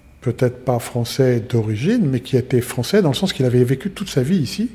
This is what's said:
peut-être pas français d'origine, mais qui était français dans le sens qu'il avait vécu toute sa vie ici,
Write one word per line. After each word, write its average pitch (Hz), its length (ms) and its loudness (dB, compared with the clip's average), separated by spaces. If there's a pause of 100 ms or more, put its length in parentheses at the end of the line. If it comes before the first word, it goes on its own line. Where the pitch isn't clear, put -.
(220)
peut-être 120 420 -2
pas 120 160 0
français 120 600 0
d'origine, 120 680 0
mais 131 140 0
qui - 160 0
était 120 240 2
français 127 400 0
dans 160 80 2
le 117 60 2
sens - 180 -2
qu'il 127 120 0
avait 123 180 4
vécu 135 280 0
toute - 180 -8
sa 131 140 0
vie 175 140 2
ici, 202 380 -2